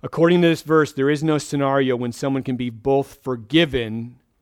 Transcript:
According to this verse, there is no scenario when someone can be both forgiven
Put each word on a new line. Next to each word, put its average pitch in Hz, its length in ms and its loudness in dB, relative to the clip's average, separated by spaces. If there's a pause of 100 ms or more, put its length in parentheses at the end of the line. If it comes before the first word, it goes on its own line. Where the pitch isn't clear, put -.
According 170 400 2
to 170 60 6
this 160 140 0
verse, 151 300 2
there 135 180 0
is 147 120 -2
no 156 140 2
scenario 139 600 0
when 120 160 -4
someone 139 300 -4
can 131 140 -4
be 123 140 -6
both 135 520 -2
forgiven 123 920 -2 (240)